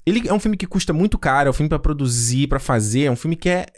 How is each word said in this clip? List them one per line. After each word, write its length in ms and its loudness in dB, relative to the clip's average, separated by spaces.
Ele 240 0
é 40 0
um 60 2
filme 180 0
que 120 -6
custa 240 -2
muito 260 2
caro, 300 2
é 20 2
um 20 2
filme 160 0
pra 120 0
produzir, 640 0
pra 140 0
fazer, 440 0
é 60 2
um 60 0
filme 180 -4
que 140 -4
é, 180 0